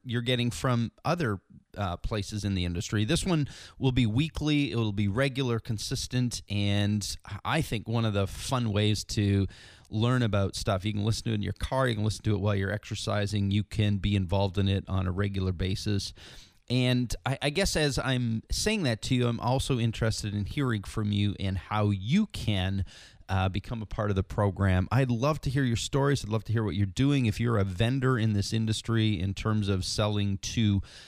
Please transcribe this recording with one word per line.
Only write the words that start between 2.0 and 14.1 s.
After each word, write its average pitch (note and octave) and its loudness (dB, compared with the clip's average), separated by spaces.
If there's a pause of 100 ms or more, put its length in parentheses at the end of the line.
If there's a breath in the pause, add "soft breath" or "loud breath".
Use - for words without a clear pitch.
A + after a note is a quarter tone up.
in G2+ -2
the F2+ 0
industry. F2 -2
This D#3+ 0
one D#3+ 0 (300 loud breath)
will C3+ 2
be B2+ 2
weekly. C#3+ 0
It A2+ -4
will A2 0
be G2+ 0
regular, B2 0
consistent, A#2+ -4
and G2+ 0 (280)
I C#3 0
think A2 -6
one A2+ 0
of G#2+ 0
the G2 2
fun A#2+ -2
ways G#2 2
to G2 2 (440 loud breath)
learn A#2+ 2
about G2+ 0
stuff. G2 -2
You G#2+ -2
can G#2 -2
listen A2 -2
to A#2 -2
it A2 0
in G#2 -2
your F#2+ -4
car. C3 0
You A#2 -2
can G#2 -2
listen G#2+ -4
to G#2+ 2
it F#2 -2
while G#2 0
you're G2 -2
exercising. G#2 -4
You G#2 2
can G2+ 0
be G2+ 2